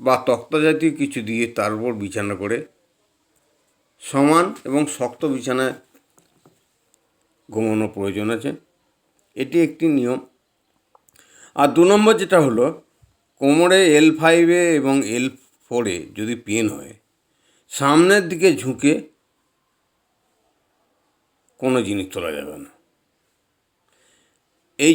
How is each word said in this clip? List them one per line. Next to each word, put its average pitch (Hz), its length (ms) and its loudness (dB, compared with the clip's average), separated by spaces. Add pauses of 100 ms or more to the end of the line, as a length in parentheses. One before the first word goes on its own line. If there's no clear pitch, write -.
বা 127 140 2 (140)
তক্তা 131 360 -2
জাতীয় 156 360 0
কিছু 139 280 -4
দিয়ে 113 160 -2 (120)
তার 107 220 -2
উপর 120 120 -6 (120)
বিছানা 101 400 -6
করে 104 160 -4 (1400)
সমান 147 420 2 (240)
এবং 143 140 -2 (140)
শক্ত 123 260 -8 (120)
বিছানায় 127 400 -4 (1700)
ঘুমানো 110 460 -2
প্রয়োজন 101 320 -6 (100)
আছে, 143 140 -8 (840)
এটি 131 200 -6 (100)
একটি 156 200 -6 (100)
নিয়ম। 123 240 -2 (1400)
আর 143 200 2
দু 170 140 6
নম্বর 214 320 4
যেটা 180 240 4
হলো, 120 200 0 (760)
কোমরে 170 400 4 (180)
এল 156 100 6 (120)
ফাইভে 170 420 4 (180)
এবং 135 140 0 (220)
এল 123 100 -2 (440)
ফোরে 113 260 -4 (220)
যদি 110 160 -6 (120)
পেন 110 280 -2
হয়, - 180 -18 (800)
সামনের 175 580 2
দিকে 180 180 0 (120)
ঝুঁকে 131 320 -2 (2750)
কোনো 127 260 0
জিনিস 98 260 -6
তোলা 85 240 -6
যাবে 73 280 -12
না। - 60 -20 (2000)
এই 160 160 4